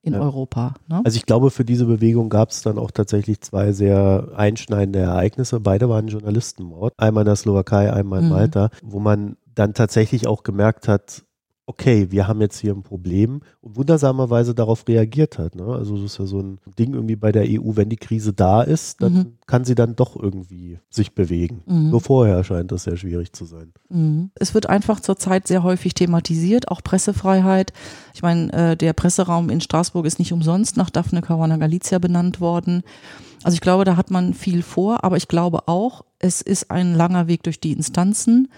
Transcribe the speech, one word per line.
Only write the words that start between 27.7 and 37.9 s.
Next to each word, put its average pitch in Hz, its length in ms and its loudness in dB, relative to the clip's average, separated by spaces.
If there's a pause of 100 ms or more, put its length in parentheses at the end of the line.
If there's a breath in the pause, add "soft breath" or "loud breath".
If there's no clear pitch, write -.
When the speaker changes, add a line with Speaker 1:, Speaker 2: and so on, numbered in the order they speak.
Speaker 1:
Ich - 60 -16
meine, 170 300 0
äh, 165 240 2
der 160 160 0
Presseraum 175 580 0
in 165 120 0
Straßburg 170 440 -2
ist 147 140 -2
nicht 180 140 -2
umsonst 170 420 0
nach 180 140 0
Daphne 175 320 -2
Caruana 160 340 0
Galizia 160 440 -2
benannt 175 420 0
worden. 175 420 -2 (600 loud breath)
Also 175 120 2
ich 160 60 -4
glaube, 185 240 4
da 185 100 4
hat 190 160 0
man 180 240 0
viel 175 260 -2
vor, 202 420 -2
aber 185 140 2
ich 180 100 -4
glaube 170 400 0
auch, 196 360 -2 (160)
es 180 220 0
ist - 280 -4
ein 180 240 0
langer 175 320 2
Weg 170 160 0
durch - 180 -6
die 156 120 -4
Instanzen. 208 880 2